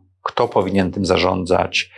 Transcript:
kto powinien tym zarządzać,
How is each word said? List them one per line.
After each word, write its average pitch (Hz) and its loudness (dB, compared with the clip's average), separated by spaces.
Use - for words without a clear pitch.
kto - -2
powinien 95 0
tym 95 -4
zarządzać, 90 0